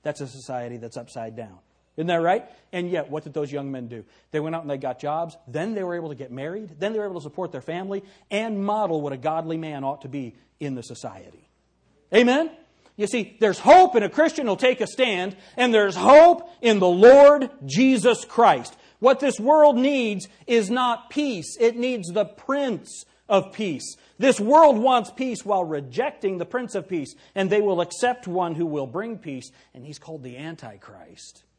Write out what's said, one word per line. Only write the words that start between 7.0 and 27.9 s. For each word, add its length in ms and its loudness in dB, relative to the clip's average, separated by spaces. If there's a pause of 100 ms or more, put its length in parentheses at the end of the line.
were 60 -6
able 100 -10
to 60 -12
support 280 -10
their 100 -12
family 440 -10 (260)
and 340 -6
model 360 -2
what 120 -8
a 40 -10
godly 400 -6
man 260 -10
ought 200 -8
to 60 -16
be 280 -12 (240)
in 160 -8
the 60 -12
society. 680 -18 (680)
Amen? 380 4 (460)
You 80 -2
see, 340 -6
there's 180 2
hope 360 8
in 80 2
a 60 -4
Christian 380 -2
who'll 100 -2
take 240 0
a 60 -2
stand, 500 -4 (220)
and 160 0
there's 220 2
hope 520 8 (140)
in 160 2
the 100 2
Lord 640 8 (160)
Jesus 580 2
Christ. 500 2 (260)
What 200 4
this 180 -2
world 380 6
needs 520 -2 (180)
is 240 0
not 400 -4
peace. 500 -6
It 160 2
needs 320 -6
the 160 -2
Prince 800 -8 (240)
of 240 0
Peace. 440 -10 (200)
This 240 2
world 380 6
wants 320 0
peace 340 -8
while 180 -2
rejecting 760 -6
the 80 -8
Prince 280 -10
of 140 -8
Peace, 260 -8 (200)
and 160 -2
they 100 2
will 220 0
accept 440 -4